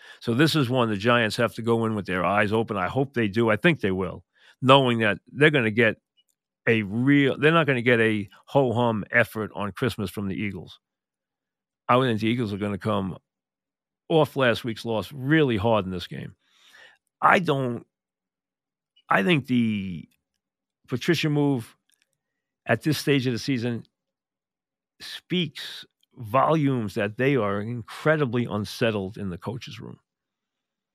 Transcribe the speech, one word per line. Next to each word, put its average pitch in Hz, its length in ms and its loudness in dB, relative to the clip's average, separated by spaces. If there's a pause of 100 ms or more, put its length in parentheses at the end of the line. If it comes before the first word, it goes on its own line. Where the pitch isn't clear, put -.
(220)
So 117 120 -2
this 151 220 4
is 131 140 2
one 123 200 2
the 104 80 -2
Giants 113 380 2
have 117 200 0
to 117 60 -10
go 113 240 0
in 110 80 -2
with 104 120 -6
their 90 200 -2
eyes 101 260 2
open. 110 260 -2
I 90 100 -2
hope 131 260 -4
they 113 140 0
do. 113 220 0
I 107 80 2
think 170 240 0
they 98 100 0
will, 92 320 -6 (380)
knowing 127 380 6
that 104 280 0
they're 147 240 2
gonna 117 200 2
get 110 260 2 (720)
a 113 160 2
real, 127 540 2
they're 147 140 4
not 165 160 2
gonna 131 140 0
get 120 180 4
a 107 300 0 (160)
ho-hum 120 640 0
effort 110 420 0
on 98 200 -6
Christmas 107 360 -4
from 101 200 -8
the 92 60 -6
Eagles. 98 440 -10 (1080)
I 123 120 6
think 117 220 0
the 113 60 0
Eagles 113 260 -2
are 98 40 -6
gonna 101 200 -6
come 98 400 -4 (880)
off 156 280 2
last 127 280 0
week's 113 220 -8
loss 107 260 -4
really 139 460 2
hard 104 280 2
in 92 60 -6
this 90 160 -8
game. - 280 -14 (840)
I 190 180 6
don't, 139 480 -2 (1200)
I 190 140 2
think 175 240 0
the 107 600 -2 (800)
Patricia 156 420 0
move 143 460 0 (920)
at 117 160 0
this 151 160 0
stage 143 260 0
of 127 80 -2
the 110 60 -4
season 120 440 -4 (1160)
speaks - 840 -8 (320)
volumes 131 760 0
that 104 240 -4
they 139 180 2
are 101 260 0
incredibly 123 840 -2
unsettled 104 720 -4
in 98 120 -8
the 87 100 -10
coach's - 400 -12
room, - 200 -18 (960)